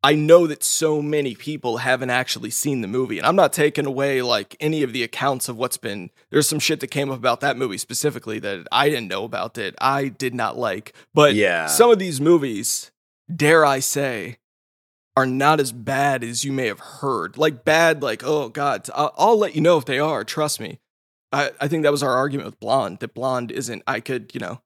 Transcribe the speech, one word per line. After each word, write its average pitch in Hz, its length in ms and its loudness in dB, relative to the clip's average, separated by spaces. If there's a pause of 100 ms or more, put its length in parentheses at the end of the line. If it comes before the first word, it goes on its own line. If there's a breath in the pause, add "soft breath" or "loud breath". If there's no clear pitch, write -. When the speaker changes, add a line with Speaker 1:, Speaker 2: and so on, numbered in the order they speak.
Speaker 1:
I 147 140 4
know 160 320 8
that 147 160 -6
so 151 380 0
many 147 340 -2
people 127 420 -6
haven't 123 320 0
actually 123 420 -4
seen 139 280 -2
the 104 80 -6
movie, 127 300 -4
and 82 100 0
I'm 170 80 2
not 170 160 4
taking 147 340 0
away, 135 360 -2
like, 113 400 -2
any 151 200 0
of 120 120 -2
the 123 100 -2
accounts 131 460 -4
of 117 80 -8
what's 123 180 -4
been, 101 340 -10 (200)
there's 147 180 2
some 156 120 -2
shit 156 200 -2
that 135 80 -6
came 143 240 -4
up 131 60 -6
about 120 240 -2
that 139 160 -2
movie 120 200 -4
specifically 120 640 -6
that 98 320 -8
I 139 160 4
didn't 120 220 -2
know 98 160 -4
about, 110 300 -8
that 101 260 -8
I 139 260 0
did 123 260 -6
not 113 240 -4
like. 110 360 -6 (200 soft breath)
But 147 220 6
Speaker 2:
Yeah. 87 300 2
Speaker 1:
some 233 260 6
of 208 80 6
these 165 220 -4
movies, 139 680 2 (440)
dare 156 300 6
I 135 160 2
say, 123 560 -6 (800)
are 131 80 4
not 139 340 2
as 127 140 -2
bad 131 500 -2
as 117 220 -6
you 135 80 -4
may 131 140 -2
have 101 120 -4
heard. 110 580 -6
Like, 151 280 0
bad, 160 360 4
like, 113 220 -4
"Oh, 143 240 -2
God, 135 480 -4
I'll, 147 220 0
I'll 220 200 6
let 202 160 0
you 156 60 -2
know 165 180 6
if 131 60 -2
they 135 160 -2
are, 147 240 -2
trust 151 380 -4
me." - 180 -12 (540)
I, 139 260 0
I 143 80 -2
think 156 160 0
that 147 80 6
was 143 120 0
our 127 120 2
argument 139 300 -2
with - 160 -14
Blonde, 107 380 0
that 117 160 -12
Blonde 123 360 -4
isn't, 120 340 -8
I 123 140 -4
could, 123 340 -8
you 123 60 -10
know 107 260 -10